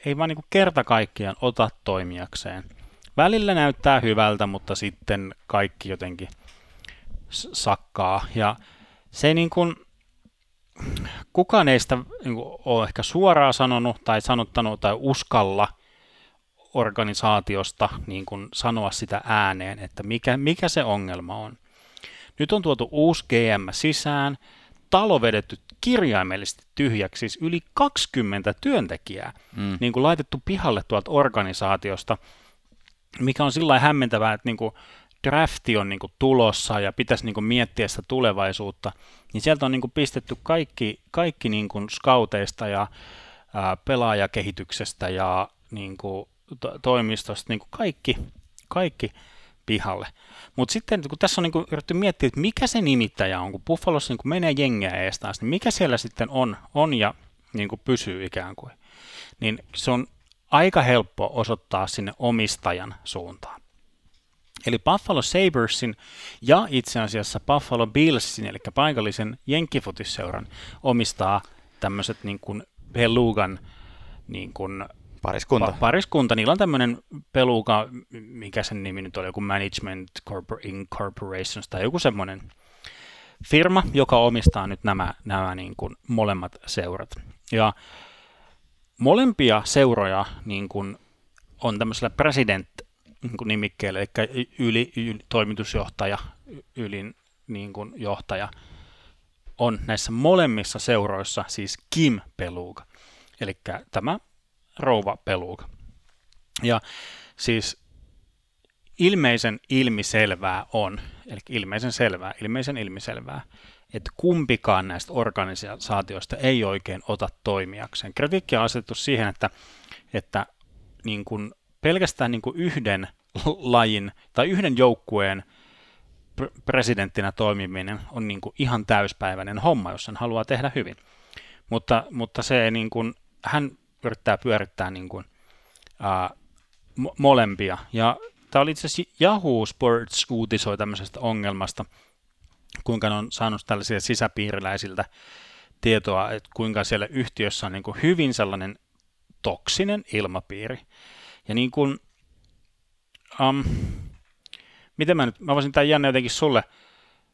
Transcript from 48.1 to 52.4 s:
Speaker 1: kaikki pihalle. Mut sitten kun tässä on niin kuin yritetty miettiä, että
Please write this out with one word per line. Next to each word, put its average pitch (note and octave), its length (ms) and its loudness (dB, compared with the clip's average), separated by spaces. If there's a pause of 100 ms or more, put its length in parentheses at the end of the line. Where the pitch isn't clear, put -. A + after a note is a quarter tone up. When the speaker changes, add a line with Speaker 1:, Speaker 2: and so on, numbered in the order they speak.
Speaker 1:
kaikki - 440 -2 (540)
pihalle. G2+ 400 -2 (500)
Mut B2+ 140 0
sitten A3 380 -2
kun D#3 100 -10
tässä F#3+ 220 2
on - 20 2
niin D#3+ 100 0
kuin E3 200 0
yritetty D3+ 220 -4
miettiä, F#3 320 2
että D#3+ 140 0